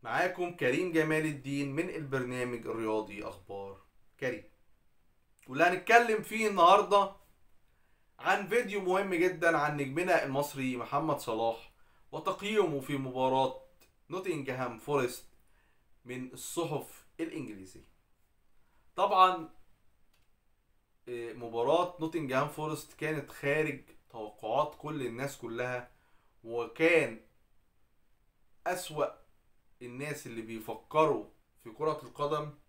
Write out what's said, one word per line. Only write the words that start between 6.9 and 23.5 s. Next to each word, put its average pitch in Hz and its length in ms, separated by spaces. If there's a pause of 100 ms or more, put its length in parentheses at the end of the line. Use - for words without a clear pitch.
عن 196 280
فيديو 208 340
مهم 190 340
جدًا 165 420
عن 147 200
نجمنا 147 480
المصري 131 520
محمد 139 420
صلاح 113 540 (400)
وتقييمه 190 680
في 139 160
مباراة 131 680 (480)
نوتنجهام 131 680
فورست 131 480 (760)
من 127 280
الصحف 143 760 (140)
الإنجليزية. 107 680 (1080)
طبعًا، 185 520 (1600)
آه، 117 240
مباراة 123 680
نوتنجهام 143 480
فورست 156 440
كانت 151 380
خارج 147 500 (300)